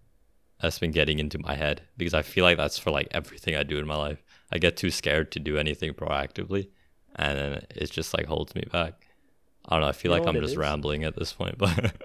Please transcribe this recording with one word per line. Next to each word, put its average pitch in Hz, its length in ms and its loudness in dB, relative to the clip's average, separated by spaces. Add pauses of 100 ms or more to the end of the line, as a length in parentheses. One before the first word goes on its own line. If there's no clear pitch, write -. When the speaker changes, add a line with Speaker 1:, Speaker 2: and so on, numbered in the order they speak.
(600)
Speaker 1:
that's - 180 0
been 85 120 0
getting 78 300 4
into 76 180 -4
my 73 160 -4
head 73 280 -2 (140)
because 85 180 -2
I 80 80 4
feel 92 220 2
like 87 120 8
that's 76 220 0
for, - 120 -2
like, 71 220 0
everything - 440 -4
I 73 60 2
do 73 160 -4
in 73 80 -4
my 76 100 -2
life. 76 260 -4 (280)
I 87 80 0
get 85 180 4
too 87 140 0
scared 78 420 2
to - 80 -6
do 76 160 -2
anything 76 380 -2
proactively, 85 760 -4 (480)
and 71 220 0
then 71 320 -4
it - 200 -6
just, - 260 -6
like, 80 100 0
holds 78 280 -2
me - 180 -4
back. 85 340 -2 (640)
I 82 40 4
don't 80 80 6
know, 73 60 4
I 69 40 2
feel - 200 0
Speaker 2:
You 85 60 6
know 82 60 2
Speaker 1:
like - 20 0
Speaker 2:
what 82 100 4
Speaker 1:
I'm 73 60 2
Speaker 2:
it - 40 0
Speaker 1:
just - 60 -2
Speaker 2:
is? - 60 -2
Speaker 1:
rambling 73 460 0
at 78 100 -2
this - 180 -6
point, - 260 -6
<laughs> 98 60 2
but 98 300 2 (100)